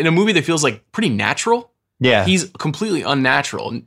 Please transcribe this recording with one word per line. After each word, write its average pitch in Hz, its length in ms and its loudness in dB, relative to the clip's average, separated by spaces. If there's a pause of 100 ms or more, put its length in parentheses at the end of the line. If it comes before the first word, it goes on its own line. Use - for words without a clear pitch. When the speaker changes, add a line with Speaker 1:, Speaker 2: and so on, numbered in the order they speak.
Speaker 1:
in 156 60 0
a 160 60 2
movie 202 220 4
that 165 120 0
feels, 165 180 0
like, 120 280 -4
pretty 214 180 -2
natural. 131 640 -2 (280)
Speaker 2:
Yeah. 120 240 4
Speaker 1:
He's 185 360 0
completely 165 420 -4
unnatural. 131 840 -2